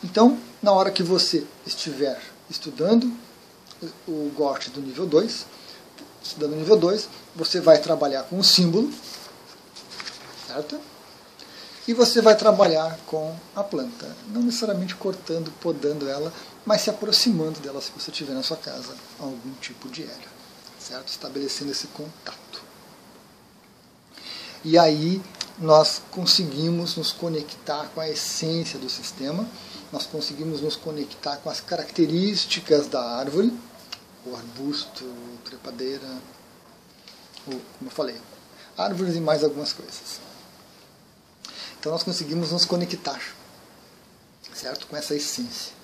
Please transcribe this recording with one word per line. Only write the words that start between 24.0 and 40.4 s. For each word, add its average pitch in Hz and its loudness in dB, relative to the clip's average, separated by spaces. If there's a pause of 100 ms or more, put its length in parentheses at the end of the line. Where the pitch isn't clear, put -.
E 160 8
aí 165 6 (360)
nós 156 8
conseguimos 170 0
nos 160 -4
conectar 151 -6
com 165 -6
a 156 -4
essência 160 -4
do 127 -10
sistema, 156 -6 (420)
nós - -6
conseguimos 151 -6
nos 147 -2
conectar 147 -6
com 160 -8
as - -6
características 165 2
da 131 -2
árvore, 139 0 (720)
o 123 -10
arbusto, 127 -8 (400)
trepadeira, 131 -10 (1400)
o, 139 -10
como 127 -12
eu 123 -12
falei, 120 -6 (560)
árvores 180 0
e 170 -2
mais 156 2
algumas 143 0
coisas. - -14 (1600)